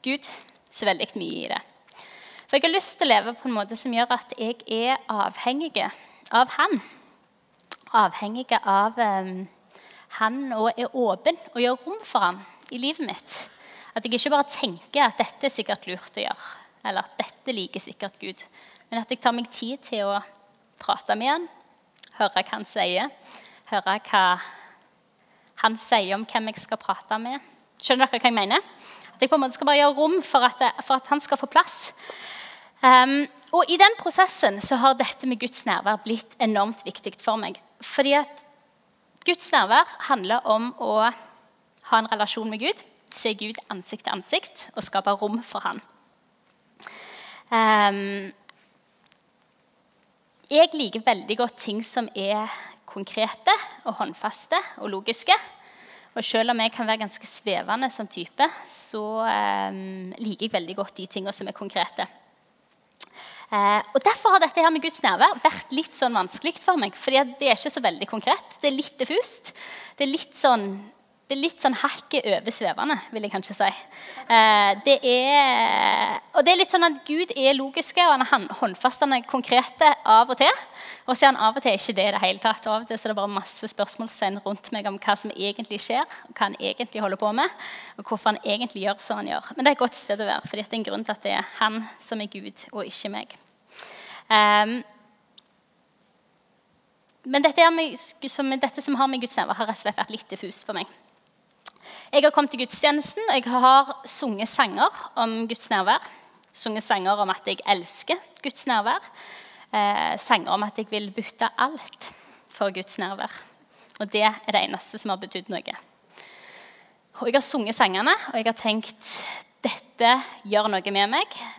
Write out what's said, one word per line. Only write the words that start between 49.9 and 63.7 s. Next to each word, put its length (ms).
jeg 240
liker 320
veldig 320
godt 240
ting 220
som 300
er 360
konkrete 680
og 160
håndfaste 600
og 100
logiske. 440
Og 80
selv 300
om 80
jeg 140
kan 120
være 200
ganske 200
svevende 640
som 160
type, 440
så, 580
ehm, 920
liker 280
jeg 60
veldig 240
godt 200
de 100
tingene 260
som 160
er 80
konkrete. 500
Eh, 280